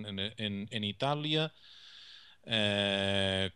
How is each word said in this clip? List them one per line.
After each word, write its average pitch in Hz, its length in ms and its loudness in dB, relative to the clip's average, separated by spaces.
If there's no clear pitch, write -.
en, 98 120 -6
en, 101 520 -4
en 110 140 -4
Italia, 147 680 0
eh, 98 1120 2